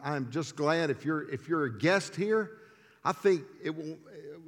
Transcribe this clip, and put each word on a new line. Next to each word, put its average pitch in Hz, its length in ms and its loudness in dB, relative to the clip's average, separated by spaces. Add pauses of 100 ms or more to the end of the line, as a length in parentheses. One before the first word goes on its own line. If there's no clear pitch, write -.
I'm 139 260 -2
just 143 240 -4
glad 156 360 2
if 131 140 -4
you're, 151 260 -2
if - 180 -8
you're 160 160 2
a 113 140 -4
guest 180 360 4
here, 214 440 0 (460)
I - 60 2
think 185 320 4 (220)
it 160 100 -2
won't, 160 240 -8 (500)